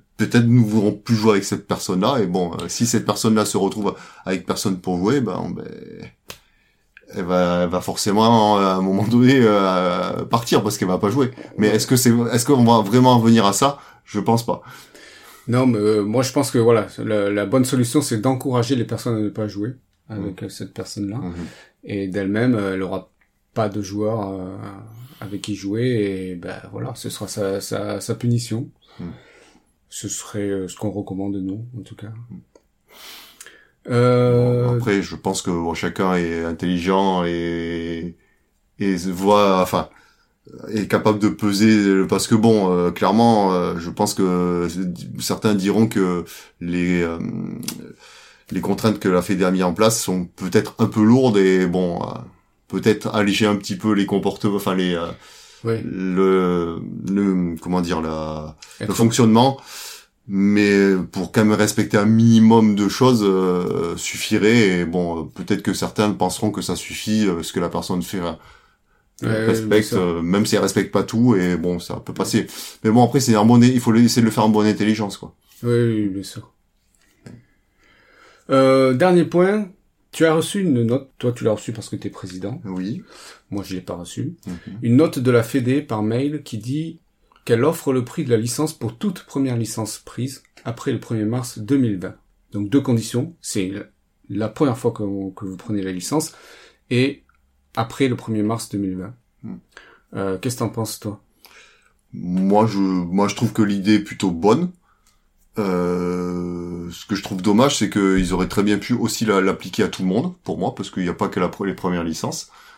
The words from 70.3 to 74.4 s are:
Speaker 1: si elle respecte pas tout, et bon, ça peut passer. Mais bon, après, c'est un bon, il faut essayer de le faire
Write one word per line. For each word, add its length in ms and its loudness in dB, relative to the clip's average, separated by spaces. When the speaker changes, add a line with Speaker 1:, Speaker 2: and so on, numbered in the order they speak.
Speaker 1:
si 120 0
elle 40 0
respecte 300 0
pas 120 2
tout, 340 2
et 180 2
bon, 240 -2
ça 240 -10
peut 100 -12
passer. 340 0
Mais 80 2
bon, 140 6
après, 160 2
c'est 140 4
un 100 6
bon, 160 8
il 180 6
faut 160 2
essayer 260 4
de 40 4
le 60 2
faire 120 2